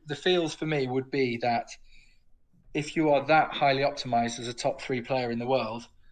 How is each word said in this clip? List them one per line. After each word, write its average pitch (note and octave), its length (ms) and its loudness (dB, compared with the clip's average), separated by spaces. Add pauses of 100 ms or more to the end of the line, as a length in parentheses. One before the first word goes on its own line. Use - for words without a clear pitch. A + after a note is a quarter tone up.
the D3 80 -6
feels F3 380 2
for - 120 -6
me D3 220 0
would C3 240 -2
be B2+ 260 0
that A#2 320 0 (1040)
if D3 220 -4
you D#3 160 2
are C3+ 160 4
that D3+ 260 4
highly C#3 300 2
optimized A#2 540 -2
as A#2+ 120 -8
a A#2+ 40 -6
top - 280 -4
three C3 180 -4
player B2 320 -2
in A#2 80 -2
the A#2+ 80 -4
world, A#2 400 -2 (240)